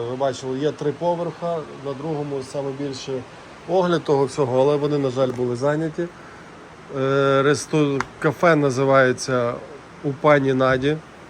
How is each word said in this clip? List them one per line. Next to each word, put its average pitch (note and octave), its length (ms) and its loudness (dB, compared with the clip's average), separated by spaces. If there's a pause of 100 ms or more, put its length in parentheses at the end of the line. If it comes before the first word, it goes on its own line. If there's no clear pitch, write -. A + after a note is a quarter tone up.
ви B2+ 60 -4
бачили, C3 440 -4
є D3 120 0
три D3 200 -4
поверха, E3+ 680 -4 (280)
на C#3 80 -6
другому D3 480 -6 (100)
саме C#3 200 -6
більше C3+ 500 -8 (480)
огляд F3 340 2
того C#3 220 2
всього, B2+ 360 0
але D3 140 4
вони, D3 220 0
на C3+ 120 0
жаль, C3 220 0
були B2 240 -2
зайняті. D#3 520 -2 (920)
Е, C3+ 460 2
ресту-, C#3+ 580 2 (180)
кафе D#3+ 360 4
називається C3 1000 2 (500)
«У D3 100 -2
пані C#3 400 4
Наді». C3 440 2 (320)